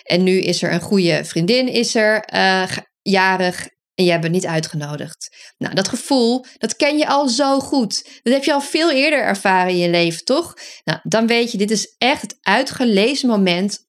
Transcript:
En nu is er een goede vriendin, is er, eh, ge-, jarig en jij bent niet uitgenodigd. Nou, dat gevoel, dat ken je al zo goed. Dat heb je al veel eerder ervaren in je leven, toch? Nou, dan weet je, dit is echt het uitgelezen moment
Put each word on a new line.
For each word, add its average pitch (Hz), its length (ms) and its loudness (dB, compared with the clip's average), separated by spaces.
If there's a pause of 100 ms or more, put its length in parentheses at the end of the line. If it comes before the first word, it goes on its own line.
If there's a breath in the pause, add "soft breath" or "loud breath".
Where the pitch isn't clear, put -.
En 180 200 2
nu 185 180 4
is 175 220 -2
er 160 100 -2
een 170 80 0
goede 170 440 0
vriendin, 240 440 0
is 226 260 -2
er, 214 260 2
eh, 190 420 0
ge-, - 240 -8 (160)
jarig 185 640 0 (320)
en 190 60 2
jij 170 160 2
bent 160 120 -2
niet 185 140 0
uitgenodigd. 156 800 -8 (280 loud breath)
Nou, - 180 -8
dat 196 140 0
gevoel, 254 560 0 (120 loud breath)
dat 220 200 -6
ken 302 220 0
je 302 80 0
al 285 220 0
zo 269 320 0
goed. - 640 -4
Dat 233 100 0
heb 269 120 0
je 311 80 2
al 277 80 0
veel 311 320 0
eerder 285 260 2
ervaren 190 540 0
in 180 60 0
je 175 120 2
leven, 170 340 0
toch? 311 300 -2 (300 loud breath)
Nou, 156 180 -2
dan 220 240 0
weet 233 260 0
je, 196 60 -4
dit 208 120 0
is 214 280 -2
echt 269 240 0
het - 180 -14
uitgelezen 247 880 2
moment 196 500 0 (100)